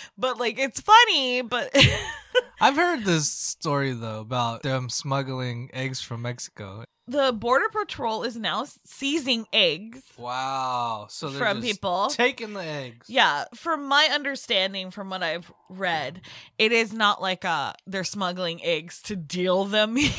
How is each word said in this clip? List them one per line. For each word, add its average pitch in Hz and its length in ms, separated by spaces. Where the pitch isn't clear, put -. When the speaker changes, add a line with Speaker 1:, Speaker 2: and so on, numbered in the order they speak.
Speaker 1:
But, 240 220
like, 233 180
it's 262 220
funny, 320 640
but 240 300
<laughs> - 880
Speaker 2:
I've 262 160
heard 330 280
this 165 260
story, 139 640
though, 110 280
about 117 440
them 131 260
smuggling 131 840
eggs 131 280
from 117 220
Mexico. 113 600
Speaker 1:
The 269 240
Border 240 360
Patrol 240 560
is 233 100
now 214 280
s-, - 220
seizing 269 680
eggs 208 500
Speaker 2:
Wow! 123 920
So - 200
they're 135 100
Speaker 1:
from 214 240
Speaker 2:
just 220 120
Speaker 1:
people. 190 360
Speaker 2:
taking 240 420
the 190 120
eggs. 131 440
Speaker 1:
Yeah. 175 360
From 294 320
my 285 260
understanding, 202 760
from 190 200
what 185 120
I've 165 300
read, 175 520
it 220 140
is 226 200
not 214 300
like, 185 220
uh, 143 300
they're 190 160
smuggling 180 640
eggs 165 380
to 214 120
deal 180 520
them 214 300
<laughs> - 0
here. 285 220